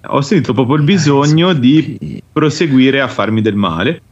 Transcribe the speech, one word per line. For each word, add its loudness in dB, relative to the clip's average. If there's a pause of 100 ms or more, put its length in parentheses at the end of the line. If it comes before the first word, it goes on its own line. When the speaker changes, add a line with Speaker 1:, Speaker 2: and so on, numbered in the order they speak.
Speaker 1:
ho -2
sentito -2
proprio 0
il 0
bisogno 2
Speaker 2:
Lies 0
of -2
Speaker 1:
di 2
Speaker 2:
P. -12
Speaker 1:
proseguire 2
a -2
farmi -2
del 0
male. -2